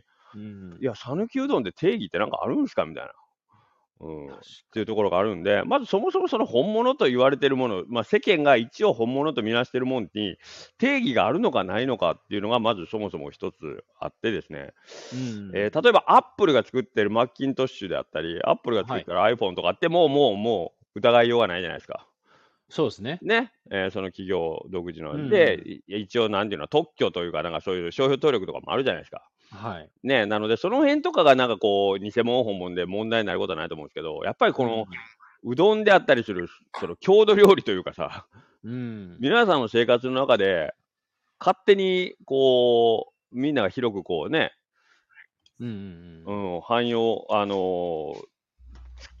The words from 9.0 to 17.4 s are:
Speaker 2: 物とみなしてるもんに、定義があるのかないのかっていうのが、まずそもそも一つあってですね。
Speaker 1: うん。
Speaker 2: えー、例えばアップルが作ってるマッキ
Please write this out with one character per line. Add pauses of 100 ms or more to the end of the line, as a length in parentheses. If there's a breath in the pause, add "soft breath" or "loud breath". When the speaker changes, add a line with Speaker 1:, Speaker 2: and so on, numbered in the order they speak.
Speaker 2:
物
と
み
な
し
て
る
も
ん
に、 (400 loud breath)
定
義
が
あ
る
の
か
な
い
の
か
っ
て
い
う
の
が、
ま
ず
そ
も
そ
も
一
つ (140)
あ
っ
て
で
す
ね。 (400 loud breath)
Speaker 1:
う
ん。
Speaker 2:
え
ー、
例
え
ば
ア
ッ (140)
プ
ル
が
作
っ
て
る
マ
ッ
キ